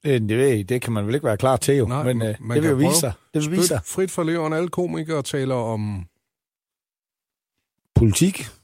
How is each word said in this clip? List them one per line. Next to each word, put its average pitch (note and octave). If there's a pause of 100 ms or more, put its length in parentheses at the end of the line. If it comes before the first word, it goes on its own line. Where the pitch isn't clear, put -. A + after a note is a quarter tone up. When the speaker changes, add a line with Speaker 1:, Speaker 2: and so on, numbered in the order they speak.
Speaker 1:
Øh, C3+
det, G#2+
det B2
kan A#2+
man G#2
vel A2
ikke D3
være G#2+
klar C3
til, C#3
jo. B2
Speaker 2:
Nej, B2+
Speaker 1:
Men, B2
Speaker 2:
man, A2
Speaker 1:
øh, G#2
Speaker 2:
man A2+
Speaker 1:
det D3+
vil -
Speaker 2:
kan D#3+
Speaker 1:
jo C3+
vise C#3
Speaker 2:
prøve. F#3
Speaker 1:
sig. B2+ (220)
Det D3+
vil D3+
vise F#3
Speaker 2:
Spyt F#3
Speaker 1:
sig. C#3+
Speaker 2:
frit F#3+
fra F3
leveren. D#3+
Alle E3+
komikere D#3+
taler C3
om G#2+ (1900)
Speaker 1:
Politik. C#3 (180)